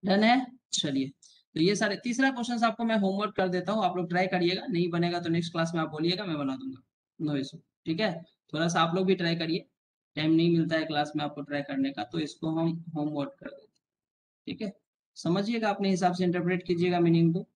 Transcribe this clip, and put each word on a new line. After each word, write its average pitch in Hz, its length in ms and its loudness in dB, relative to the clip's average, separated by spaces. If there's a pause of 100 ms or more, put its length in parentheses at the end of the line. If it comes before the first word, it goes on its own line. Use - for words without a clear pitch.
Ten 208 160 4
है? 254 240 4 (240)
चलिए, 135 380 -2 (440)
तो 160 80 0
ये 196 140 4
सारे, 202 280 0
तीसरा 262 280 2
questions 240 320 -2
आपको 226 200 0
मैं 226 140 2
homework 202 380 0
कर 190 120 2
देता 180 240 -2
हूँ, 196 140 0
आप 180 120 0
लोग 175 120 -4
try 180 180 0
करिएगा, 180 400 0
नहीं 175 220 2
बनेगा 170 300 0
तो 165 100 -4
next 170 220 0
class 165 240 -2
में 165 60 0
आप 156 80 -2
बोलिएगा, 170 360 -2
मैं 160 120 -4
बना 135 180 -2
दूंगा, 131 280 -12 (380)
no 147 200 -2
issue, - 180 -10 (260)
ठीक 160 140 -4
है? 175 240 -2 (300)
थोड़ा 160 140 0
सा 165 140 2
आप 165 140 2
लोग 190 120 2
भी 190 80 4
try 170 200 0
करिए, 165 340 -4 (460)
Time 156 160 2
नहीं 165 200 6
मिलता 160 260 2
है 156 80 0
class 151 300 -2
में 147 100 -2
आपको 147 160 -8
ट्राई 143 200 -4
करने 139 300 -2
का, 208 120 -6
तो 165 160 -6
इसको 156 300 -6
हम 165 360 -2 (100)
homework 151 440 -4
कर - 60 -18
देते - 340 -18
हैं, - 60 -20 (600)
ठीक - 160 -8
है? 202 180 -8 (360)
समझिएगा, 208 540 0
अपने 202 200 0
हिसाब 180 240 2
से 180 100 -2
इंटरप्रेट 175 440 0
कीजिएगा 175 320 2
meaning 170 340 6
को। 196 100 -2 (120)